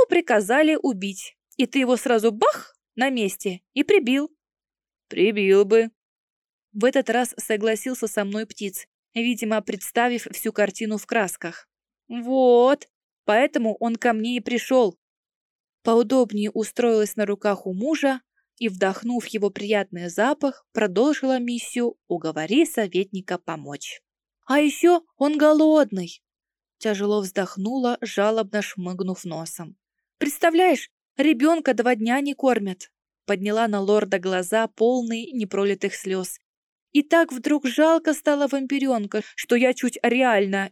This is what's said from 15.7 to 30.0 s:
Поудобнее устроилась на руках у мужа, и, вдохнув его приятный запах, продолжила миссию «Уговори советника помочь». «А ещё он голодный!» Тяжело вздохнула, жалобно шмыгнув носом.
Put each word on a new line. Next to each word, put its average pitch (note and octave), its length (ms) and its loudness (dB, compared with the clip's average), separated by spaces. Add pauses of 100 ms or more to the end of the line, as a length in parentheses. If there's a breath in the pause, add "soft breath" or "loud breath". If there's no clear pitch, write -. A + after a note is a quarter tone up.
Поудобнее A3+ 680 2
устроилась A3 680 0
на G#3+ 80 -2
руках G3+ 420 -2
у F#3+ 60 -6
мужа, C4+ 480 -2 (420)
и, A#3 60 0
вдохнув G3 580 -4
его G3+ 240 -2
приятный G3 580 -4
запах, C4 640 -2
продолжила C4 680 0
миссию A#3+ 560 -4 (100)
«Уговори D#3+ 580 0
советника F#3+ 720 -4
помочь». D3 640 -12 (460)
«А C#4 140 2
ещё E4 420 4 (140)
он D4+ 200 0
голодный!» D4+ 840 4 (560)
Тяжело G#3 440 0
вздохнула, G#3+ 800 -4
жалобно G#3 640 -2
шмыгнув F#3 600 -8
носом. E3 500 -12 (440)